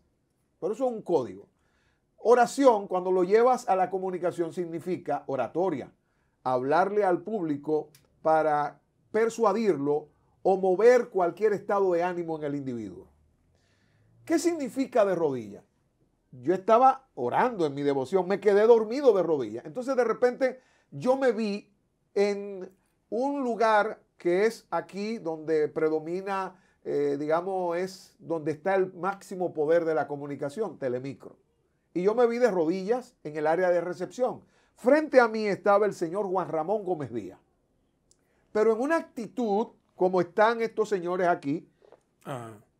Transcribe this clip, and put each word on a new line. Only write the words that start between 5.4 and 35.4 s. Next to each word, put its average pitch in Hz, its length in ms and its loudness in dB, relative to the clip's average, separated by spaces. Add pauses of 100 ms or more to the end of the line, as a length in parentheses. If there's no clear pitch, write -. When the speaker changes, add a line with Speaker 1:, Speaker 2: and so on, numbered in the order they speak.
Speaker 1:
hablarle 156 600 2
al 175 180 2
público 151 680 -4 (340)
para 156 560 2 (320)
persuadirlo 208 960 0 (340)
o 190 160 2
mover 202 520 4
cualquier 190 440 0
estado 196 400 0
de 170 100 2
ánimo 175 360 -4
en 151 60 -8
el 143 100 -4
individuo. 113 520 -10 (1200)
¿Qué 320 140 0
significa 269 640 0
de 190 100 2
rodillas? 127 480 -4 (680)
Yo 131 220 -2
estaba 226 600 4
orando 165 500 0
en 143 80 -4
mi 143 100 -6
devoción, 143 440 0
me 190 120 0
quedé 202 260 4
dormido 233 480 4
de 190 100 2
rodillas. 123 420 -4
Entonces 233 300 -6
de 247 80 2
repente 247 560 -2 (320)
yo 247 260 0
me 269 140 2
vi 208 380 -6 (440)
en 202 580 -4 (380)
un 269 340 -4
lugar 220 560 2 (180)
que 180 280 0
es 226 240 -4
aquí 202 480 -6
donde 156 500 -2
predomina, 175 880 -4 (300)
eh, 143 340 -2
digamos, 175 580 -2
es 185 420 -8
donde 156 320 -4
está 190 240 -2
el 190 180 0
máximo 185 600 -6
poder 160 320 2
de 160 100 0
la 143 120 0
comunicación, 147 680 -8
Telemicro. 127 600 -8 (560)
Y 175 100 -2
yo 214 120 2
me 247 120 4
vi 233 100 -4
de 247 120 4
rodillas 190 760 -2
en 151 120 -12
el 151 120 -2
área 175 220 2
de 175 120 2
recepción. 170 600 -6 (340)
Frente 285 440 4
a 240 80 8
mí 220 200 -4